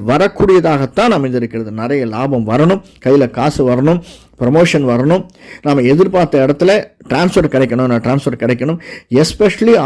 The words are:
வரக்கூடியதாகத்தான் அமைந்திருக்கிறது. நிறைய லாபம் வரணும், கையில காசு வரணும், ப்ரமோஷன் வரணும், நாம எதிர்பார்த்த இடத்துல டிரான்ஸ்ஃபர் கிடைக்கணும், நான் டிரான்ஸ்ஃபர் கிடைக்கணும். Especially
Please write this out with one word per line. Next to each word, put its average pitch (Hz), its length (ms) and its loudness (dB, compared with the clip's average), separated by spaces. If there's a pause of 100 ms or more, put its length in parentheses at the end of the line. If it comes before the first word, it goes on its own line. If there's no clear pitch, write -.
வரக்கூடியதாகத்தான் 175 1120 0
அமைந்திருக்கிறது. 117 520 -4
நிறைய 120 360 -4
லாபம் 117 420 -4
வரணும், 160 340 0 (220)
கையில 131 260 2
காசு 131 400 -2
வரணும், 147 300 0 (380)
ப்ரமோஷன் 147 540 2
வரணும், 143 340 0 (360)
நாம 143 180 0
எதிர்பார்த்த 156 640 2
இடத்துல 175 380 0 (240)
டிரான்ஸ்ஃபர் 165 460 0
கிடைக்கணும், 127 320 0
நான் 120 140 0
டிரான்ஸ்ஃபர் 123 380 -2
கிடைக்கணும். 127 400 -2 (320)
Especially 202 640 2 (120)